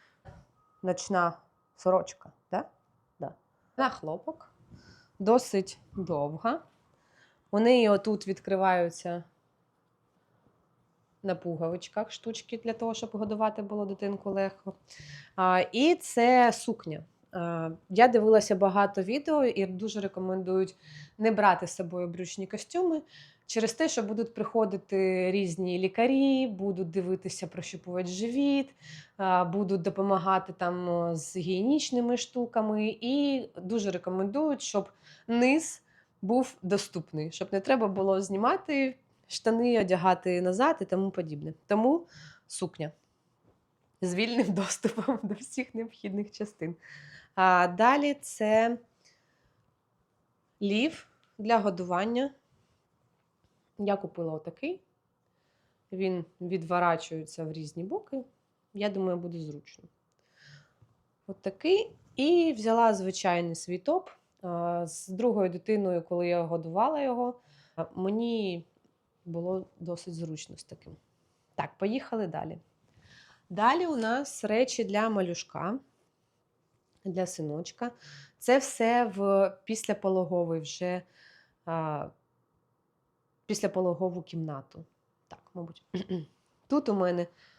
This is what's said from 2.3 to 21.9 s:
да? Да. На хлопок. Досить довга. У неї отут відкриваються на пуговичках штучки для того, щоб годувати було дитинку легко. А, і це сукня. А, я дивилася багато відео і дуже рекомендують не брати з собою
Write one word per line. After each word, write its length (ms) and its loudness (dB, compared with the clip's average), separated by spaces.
да? 140 -2
Да. 160 -10
На 140 2
хлопок. 640 -12
Досить 600 2
довга. 640 -2
У 80 0
неї 300 6
отут 380 2
відкриваються 960 0
на 120 -2
пуговичках 760 -6
штучки 460 -10
для 140 -6
того, 220 -4
щоб 180 -10
годувати 500 -2
було 240 -6
дитинку 440 -6
легко. 420 -4
А, 360 6
і 220 6
це 580 6
сукня. 520 -6
А, 380 -4
я 200 10
дивилася 460 6
багато 480 2
відео 420 0
і 220 2
дуже 340 -6
рекомендують 760 -2
не 120 4
брати 360 4
з 80 -10
собою 340 -6